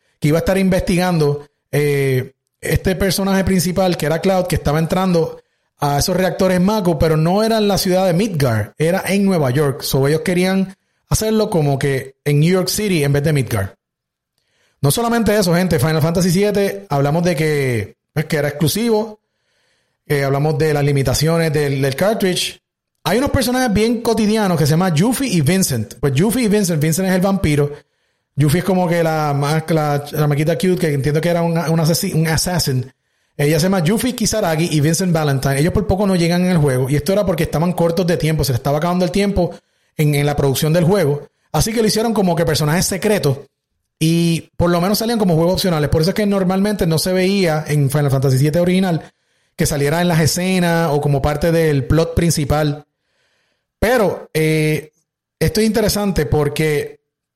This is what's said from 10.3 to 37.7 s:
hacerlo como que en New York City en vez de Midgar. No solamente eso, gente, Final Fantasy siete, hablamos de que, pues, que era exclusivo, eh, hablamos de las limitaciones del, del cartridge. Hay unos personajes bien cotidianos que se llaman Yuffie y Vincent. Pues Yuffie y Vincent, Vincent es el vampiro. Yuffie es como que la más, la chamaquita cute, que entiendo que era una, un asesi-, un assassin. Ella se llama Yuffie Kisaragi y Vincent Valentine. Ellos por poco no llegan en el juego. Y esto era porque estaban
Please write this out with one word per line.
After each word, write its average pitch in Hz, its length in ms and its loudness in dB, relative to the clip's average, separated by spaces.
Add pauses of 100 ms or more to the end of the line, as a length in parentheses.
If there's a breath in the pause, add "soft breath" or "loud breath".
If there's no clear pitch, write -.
hacerlo 220 400 0
como 147 280 0
que 135 460 -4
en 147 160 2
New 165 120 4
York 185 160 0
City 190 360 -2
en 143 100 0
vez 143 100 0
de 160 100 0
Midgar. 110 420 -4 (1080)
No 143 100 2
solamente 226 460 0
eso, 175 160 2
gente, 170 260 2
Final 156 220 0
Fantasy 175 300 0
siete, 202 580 0
hablamos 143 340 0
de 175 120 0
que, 139 600 -2 (160)
pues, - 120 -2
que 160 120 -4
era 147 120 0
exclusivo, 214 720 -2 (840)
eh, 143 180 0
hablamos 139 340 0
de 156 160 0
las 143 100 0
limitaciones 147 680 0
del, 139 300 -2
del 135 140 -2
cartridge. 202 640 -2 (420)
Hay 180 140 0
unos 277 120 0
personajes 254 420 0
bien 220 300 0
cotidianos 214 560 0
que 156 80 2
se 139 60 2
llaman 175 220 2
Yuffie 233 360 0
y 170 120 0
Vincent. 143 540 -2
Pues 139 180 -2
Yuffie 214 300 0
y 214 40 2
Vincent, 180 340 0
Vincent 165 260 0
es 185 80 2
el 180 60 0
vampiro. 151 500 0 (640 loud breath)
Yuffie 151 240 2
es 175 60 -4
como 180 220 0
que 170 140 0
la 156 320 0
más, 147 360 0
la 151 340 0
chamaquita 151 540 -2
cute, 180 200 0
que 165 160 0
entiendo 143 280 0
que 175 80 -2
era 170 120 0
una, 170 280 -2
un 165 100 2
asesi-, 165 340 0
un 160 140 0
assassin. 147 640 -2 (440)
Ella 147 240 0
se 151 40 0
llama 190 200 0
Yuffie 220 300 0
Kisaragi 175 580 -2
y 156 100 2
Vincent 170 320 0
Valentine. 139 460 0
Ellos 175 140 2
por 214 140 0
poco 196 180 0
no 190 100 2
llegan 175 280 2
en 180 80 0
el 175 60 2
juego. 131 320 2
Y 147 60 0
esto 143 180 0
era 202 120 0
porque 170 180 0
estaban 160 300 -2